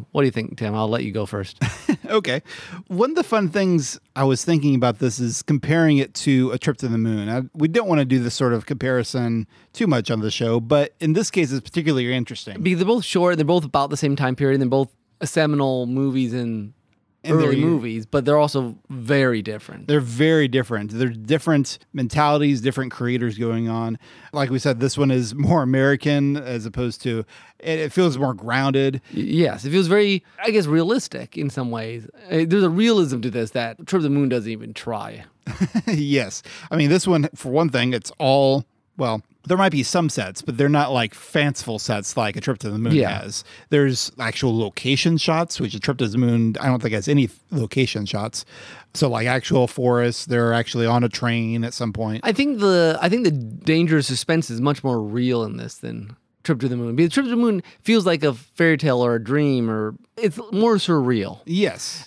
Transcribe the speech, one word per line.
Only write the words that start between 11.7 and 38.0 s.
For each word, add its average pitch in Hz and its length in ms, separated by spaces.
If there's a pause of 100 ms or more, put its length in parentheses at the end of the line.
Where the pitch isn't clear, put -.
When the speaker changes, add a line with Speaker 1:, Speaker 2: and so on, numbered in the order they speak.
Speaker 2:
interesting. 117 480
Speaker 1:
Because 180 160
they're 180 80
both 226 200
short, 180 320
they're 156 80
both 165 200
about 143 240
the 143 80
same 139 180
time 127 200
period, 135 260
they're 131 80
both 135 260 (280)
seminal 143 640
movies 131 440
in 117 440 (480)
Speaker 2:
And 160 160
they're 156 80
Speaker 1:
early 135 120
Speaker 2:
u- 151 60
Speaker 1:
movies, 117 400
but 139 180
they're 147 140
also 135 400 (140)
very 127 500
different. 104 460
Speaker 2:
They're 147 120
very 143 480
different. 113 440
They're 120 180
different 139 720 (120)
mentalities, 147 720
different 127 300
creators 120 480
going 113 280
on. 113 300 (340)
Like 139 200
we 131 80
said, 127 200
this 127 160
one 143 140
is 123 240
more 143 300
American 143 720
as 120 300
opposed 120 340
to, 113 240 (320)
it, 160 220
it 156 140
feels 175 260
more 131 160
grounded. 135 640 (100)
Speaker 1:
Y-, - 120
yes, 151 420
it 139 60
feels 180 160
very, 202 360 (200)
I 233 80
guess, 202 160
realistic 160 680
in 143 140
some 123 220
ways. 113 360 (220)
Uh, 165 180
there's 190 160
a 175 60
realism 175 520
to 117 100
this 113 200
that 117 260 (100)
Trip 190 140
to - 20
the 143 80
Moon 143 180
doesn't 113 220
even 110 240
try. 110 480 (240)
Speaker 2:
<laughs> - 400
Yes. 143 560 (260)
I 160 60
mean, 147 160
this 185 160
one, 160 260
for - 180
one 156 180
thing, 123 240
it's - 260